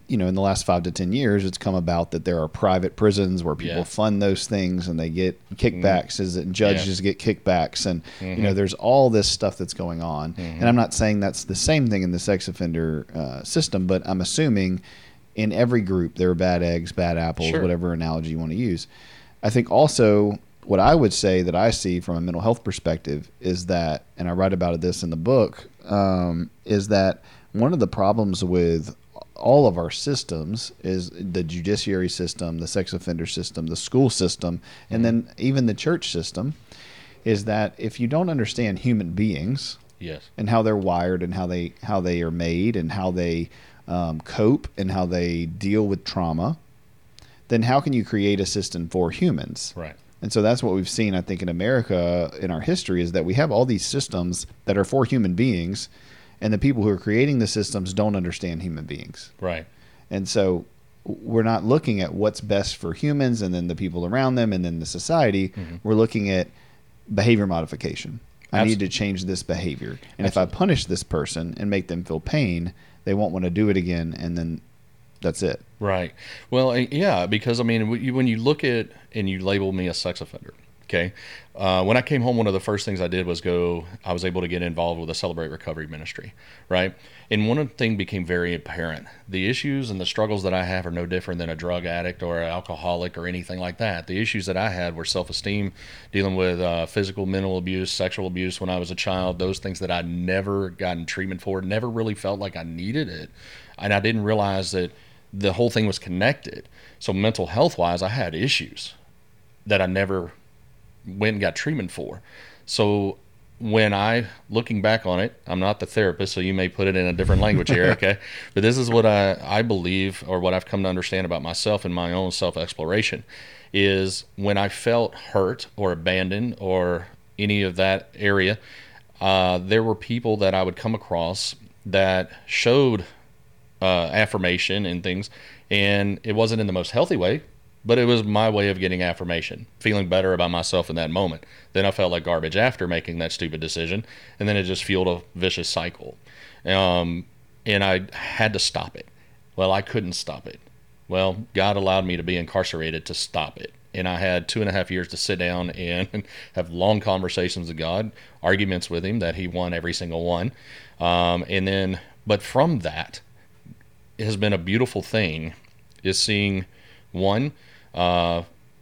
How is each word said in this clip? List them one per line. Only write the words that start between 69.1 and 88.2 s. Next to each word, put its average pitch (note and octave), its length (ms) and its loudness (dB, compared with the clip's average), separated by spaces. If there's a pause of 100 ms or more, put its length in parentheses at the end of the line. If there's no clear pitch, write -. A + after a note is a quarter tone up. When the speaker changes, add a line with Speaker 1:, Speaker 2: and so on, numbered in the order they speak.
Speaker 1:
this F2+ 180 -4
behavior. C#2 560 -6 (180)
And - 100 -2
if - 80 -2
I F#2+ 60 4
Speaker 2:
Absolutely. - 160 0
Speaker 1:
punish F3+ 280 2
this - 180 -4
person E2 540 -4
and G2+ 120 -2
make G2 200 0
them F2 140 -4
feel D#2+ 160 -4
pain, F2 540 -2 (320)
they G2 80 0
won't G2 200 0
wanna F2+ 180 -2
do G#2 180 4
it F#2+ 80 4
again, E2+ 400 -2
and E2+ 200 -4
then E2 240 -4 (600)
that's E2 200 -2
it. F#2 200 -2 (180)
Speaker 2:
Right. F#2 340 -2 (380)
Well, B2+ 200 4
uh, B2 200 2
yeah, C#3+ 340 2
because, A2 340 -2
I B2 40 0
mean, A#2 180 2
w-, A2 200 -2
you, B2+ 120 -2
when B2+ 140 2
you A2+ 100 2
look C3+ 260 0
at, A#2+ 260 0 (240)
and G2+ 160 -2
you F#2+ 100 -4
label G2 320 0
me F#2 160 -2
a E2 60 -2
sex - 280 -6
offender, - 320 -16 (300)
okay? F2 280 0 (440)
Uh, F#2 280 2
when G#2 140 4
I - 60 6
came C#3 180 0
home, A#2+ 160 2
one A2 80 2
of G2+ 80 2
the F#2+ 60 0
first G2+ 260 -2
things F#2+ 160 -2
I F2 60 0
did F2+ 180 -2
was E2+ 160 -4
go, F2 440 0 (200)
I F#2 80 -4
was F2 100 -4
able F2+ 180 -2
to F2 60 -2
get F2 140 -4
involved E2+ 400 -2
with E2 80 -8
a - 60 -6
Celebrate E2 320 -4
Recovery D#2 400 -10
ministry, D#2 460 -14 (360)
right? F#2 240 2 (380)
And G#2+ 160 4
one B2 100 2
of D3 120 -2
the - 40 -16
things A2+ 240 0
became F#2+ 280 -4